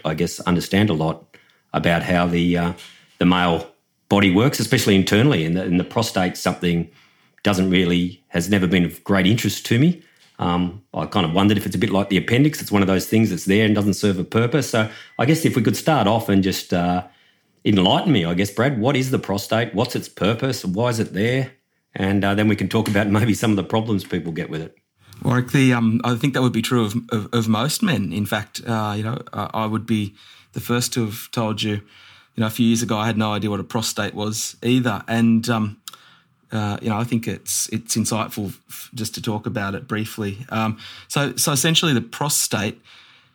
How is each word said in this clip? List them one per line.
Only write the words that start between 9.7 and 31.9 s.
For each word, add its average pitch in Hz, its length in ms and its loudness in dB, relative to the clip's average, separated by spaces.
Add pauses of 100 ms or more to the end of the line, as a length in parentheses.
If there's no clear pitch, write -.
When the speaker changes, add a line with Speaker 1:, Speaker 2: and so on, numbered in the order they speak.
Speaker 1:
me. 170 240 4 (360)
Um, 90 440 -2 (100)
I 80 140 -4
kind 98 180 -2
of 80 80 -2
wondered 101 240 4
if 98 80 -2
it's 95 100 -6
a 95 40 -2
bit 95 100 0
like 98 220 0
the 95 80 2
appendix. 131 420 2
It's - 100 -8
one 101 120 2
of 92 60 2
those 92 180 0
things 110 240 2
that's 87 160 -4
there 104 180 4
and 107 100 4
doesn't 101 200 2
serve 98 240 0
a 87 60 -2
purpose. 120 440 0
So 110 220 0 (280)
I 123 60 2
guess 156 220 2
if - 100 2
we 117 60 2
could 123 160 2
start 135 280 2
off 110 220 2
and 98 140 4
just, 95 320 -2
uh, 87 300 0 (600)
enlighten 104 480 4
me, 87 140 4
I 87 80 0
guess, 98 160 0
Brad, 123 280 0
what 127 160 0
is 131 160 0
the 127 80 0
prostate? 101 560 -2
What's 120 220 -2
its - 140 -6
purpose? 117 560 -2
Why 110 240 0
is 113 100 -2
it - 140 -4
there? 123 380 -2 (420)
And, 98 280 0
uh, 98 120 2
then 107 120 2
we 107 100 4
can 98 120 -4
talk 113 200 0
about 104 180 2
<laughs> - 20 -2
maybe 107 240 2
some 110 200 0
of 101 40 2
the 90 80 -2
problems 110 400 -2
people 85 280 -6
get 82 180 -8
with 78 100 -6
it. - 160 -14 (460)
Speaker 2:
Warwick, 127 300 0
the, 131 200 6
um, 117 320 2
I 120 100 0
think 131 200 -2
that 131 80 2
would 123 100 2
be 113 80 0
true 120 240 2
of, 101 100 -4 (140)
of, 110 240 -4
of 113 160 0
most 113 340 0
men. 101 300 0
In 101 140 -2
fact, - 400 -4
uh, 110 280 -2
you 107 80 -4
know, 113 200 -6 (100)
I, 104 220 -6
I 110 120 -2
would 110 200 -4
be 107 280 -2 (380)
the - 80 -8
first 123 320 -2
to 113 140 -2
have 104 240 -10
told 107 320 -4
you, 107 100 -2
you 101 100 -4 (540)